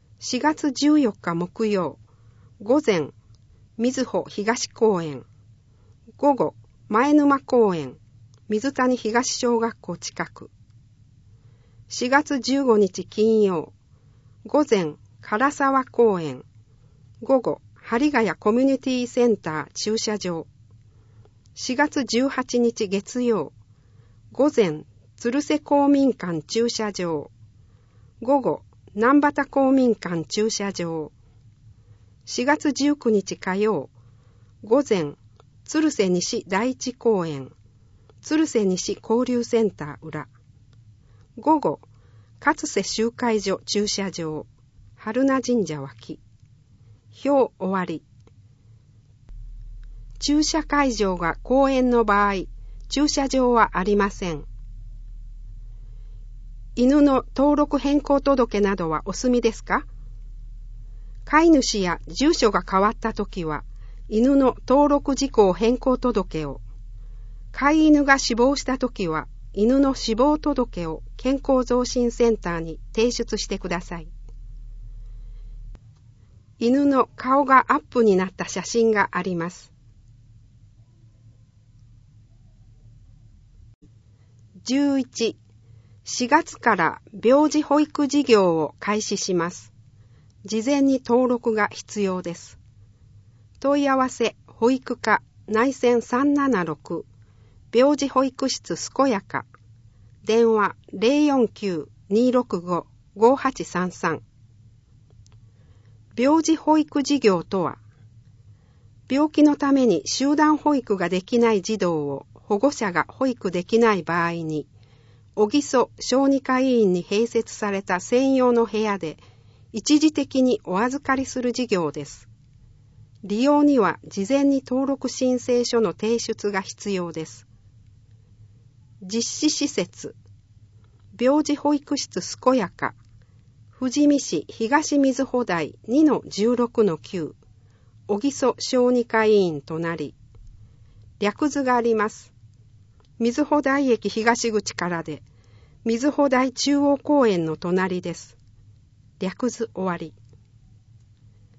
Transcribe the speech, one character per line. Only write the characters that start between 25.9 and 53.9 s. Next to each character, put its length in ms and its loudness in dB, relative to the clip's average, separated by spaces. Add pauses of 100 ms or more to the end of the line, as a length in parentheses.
館 300 -6
駐 260 -2
車 220 -6
場、 400 -6 (880)
午 200 2
後、 200 -2 (320)
南 280 4
畑 280 0
公 220 2
民 240 4
館 300 -6
駐 240 -2
車 220 -6
場。 400 -8 (1120)
四 200 -6
月 280 0
十 220 0
九 140 -2
日 280 0
火 180 -6
曜、 340 -2 (760)
午 240 2
前、 280 -2 (480)
鶴 260 0
瀬 200 0
西 380 -2
第 220 -2
一 240 -8
公 320 0
園、 260 -8 (680)
鶴 240 0
瀬 200 0
西 360 -2
交 240 0
流 180 -2
セ 200 0
ン 80 0
タ 280 -12
ー 60 -18
裏。 220 -12 (1120)
午 220 2
後、 200 -4 (600)
勝 280 -2
瀬 160 -2
集 280 -2
会 300 -2
所 240 -4
駐 220 -2
車 240 -4
場、 340 -8 (500)
春 280 -2
名 180 2
神 240 0
社 160 -8
脇。 380 -16 (1040)
表 320 2
終 140 -4
わ 140 -2
り。 180 -8 (2250)
駐 240 2
車 200 -2
会 300 0
場 240 -2
が 240 -4
公 280 4
園 200 2
の 160 4
場 240 2
合、 160 -4 (440)
駐 180 0
車 200 0
場 240 2
は 260 2
あ 60 -2
り 120 0